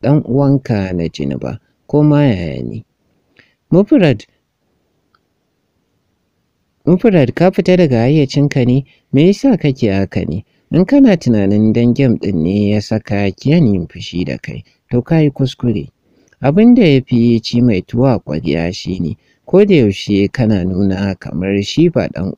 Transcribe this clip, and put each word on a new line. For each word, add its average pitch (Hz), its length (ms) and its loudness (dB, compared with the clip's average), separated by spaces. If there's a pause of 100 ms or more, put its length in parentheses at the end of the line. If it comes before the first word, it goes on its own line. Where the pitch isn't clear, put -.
ɗan 143 240 0
uwanka 127 680 -2
na 85 140 -4
jini 69 300 -8
ba, 64 220 -10 (280)
ko 151 160 0
ma 147 220 2
yaya 85 380 -4
ne." 58 200 -12 (880)
Mufrad, 170 540 2 (2500)
Mufrad, 180 500 2
ka 185 160 2
fita 185 260 2
daga 135 220 2
hayyacinka 143 680 0
ne? 131 200 0 (280)
Me 143 140 4
yasa 226 300 2
kake 131 340 -2
haka 95 340 -2
ne? 87 200 -8 (260)
In 180 140 2
kana 262 320 4
tunanin 107 560 2
dan 120 200 2
game 123 240 0
ɗin 98 260 -6
ne 101 280 0
ya 104 100 0
saka 101 500 -4
Kiyan 151 420 0
yin 85 140 -4
fushi - 380 -8
da 67 120 -6
kai, - 260 -14 (260)
to 123 120 0
ka 165 180 -2
yi 151 100 2
kuskure. 120 600 -4 (520)
Abin 214 340 4
da 247 100 4
ya 139 200 4
fi 117 340 2
ci 120 220 -2
mai 110 200 2
tuwo 120 260 -2
a 120 120 0
ƙwarya 82 540 -4
shi - 260 -8
ne, - 180 -6 (280)
ko 202 200 2
da 196 100 2
yaushe 101 560 0
kana 107 320 0
nuna 95 560 -2
kamar 98 440 -4
shi 165 260 0
ba 113 180 -2
ɗan 95 300 -8